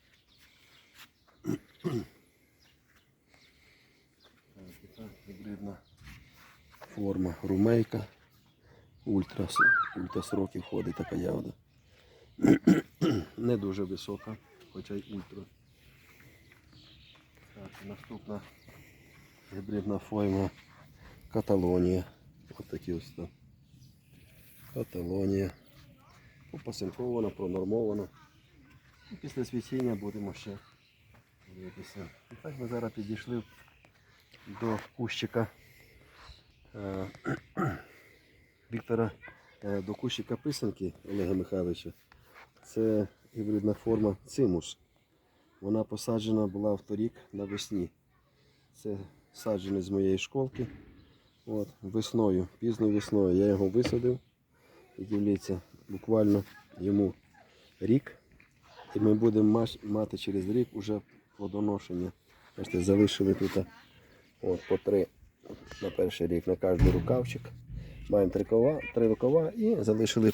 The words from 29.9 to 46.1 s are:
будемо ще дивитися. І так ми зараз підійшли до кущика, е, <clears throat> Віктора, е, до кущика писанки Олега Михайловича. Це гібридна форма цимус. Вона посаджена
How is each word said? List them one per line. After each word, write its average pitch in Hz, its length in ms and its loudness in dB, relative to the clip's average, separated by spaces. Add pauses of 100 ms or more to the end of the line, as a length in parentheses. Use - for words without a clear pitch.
будемо 101 400 -8
ще 101 240 -14 (960)
дивитися. 92 540 -16 (240)
І - 100 -18
так 147 160 -12
ми 123 100 -8
зараз 117 240 -6
підійшли 110 500 -8 (1160)
до 110 180 0 (180)
кущика, 117 500 -2 (1300)
е, 98 360 -6 (460)
<clears throat> 135 220 -2 (920)
Віктора, 113 380 -2 (540)
е, 101 180 -2
до 101 120 -6
кущика 123 420 -6
писанки 104 560 -6 (120)
Олега 98 300 -2
Михайловича. 90 580 -4 (720)
Це 107 420 0 (280)
гібридна 107 380 0
форма 107 420 2 (100)
цимус. 95 520 0 (800)
Вона 107 240 0
посаджена 110 600 0